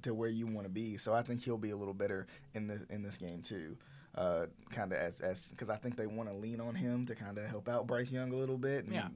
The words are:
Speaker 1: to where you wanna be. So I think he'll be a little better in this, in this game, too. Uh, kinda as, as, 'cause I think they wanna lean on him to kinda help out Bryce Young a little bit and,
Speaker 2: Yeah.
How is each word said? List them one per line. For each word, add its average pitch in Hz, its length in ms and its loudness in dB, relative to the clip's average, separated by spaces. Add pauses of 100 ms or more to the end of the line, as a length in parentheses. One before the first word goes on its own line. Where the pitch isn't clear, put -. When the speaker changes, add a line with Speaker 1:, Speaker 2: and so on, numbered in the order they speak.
Speaker 1:
to 123 120 2
where 113 160 2
you 113 180 2
wanna 104 220 -2
be. 104 280 -2
So 107 160 4
I 117 80 8
think 120 220 -2
he'll 120 140 2
be 107 140 0
a 101 60 0
little 98 160 0
better 98 340 0 (260)
in 107 140 -2
this, 104 220 -4
in 104 140 -4
this 98 140 -4
game, 87 240 -6
too. 82 360 -6 (380)
Uh, 85 300 4 (260)
kinda 95 300 2
as, 87 200 0
as, 92 360 0
'cause 110 120 -2
I 107 60 2
think 123 220 -2
they 107 100 0
wanna 107 260 -4
lean 110 280 -4
on 117 140 -2
him 123 300 2
to 120 100 -4
kinda 104 320 -4
help 104 220 -4
out 120 180 2
Bryce 123 240 2
Young 127 220 0
a - 40 2
little 131 200 2
bit 135 280 2
and, - 80 -2
Speaker 2:
Yeah. 180 220 0